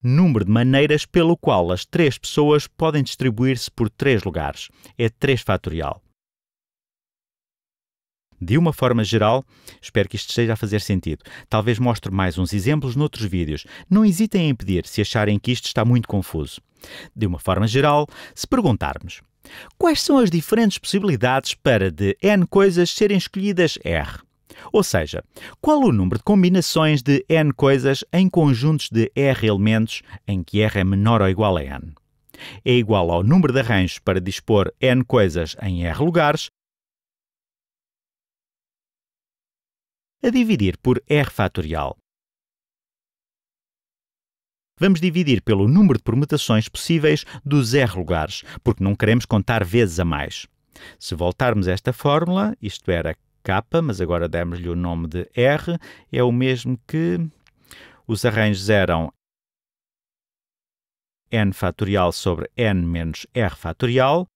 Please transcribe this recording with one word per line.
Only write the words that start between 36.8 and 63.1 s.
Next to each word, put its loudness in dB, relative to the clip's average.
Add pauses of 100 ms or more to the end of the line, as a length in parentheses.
a 2
dividir 2
por 0
R 0
fatorial. -4 (2750)
Vamos 4
dividir 2
pelo 2
número 6
de -4
permutações 0
possíveis 0 (180)
dos 0
R 2
lugares, -4 (200)
porque -2
não 0
queremos 0
contar 0
vezes 2
a 2
mais. -4 (500)
Se -10
voltarmos 0
a 0
esta -4
fórmula, 0
isto -10
era -2 (260)
K, 0 (200)
mas -4
agora -2
demos-lhe -6
o -4
nome -4
de -8
R, 0 (340)
é 0
o 2
mesmo -2
que -4 (880)
os -4
arranjos 0
eram 0 (2250)
N 0
fatorial -2
sobre -6
N 0
menos -6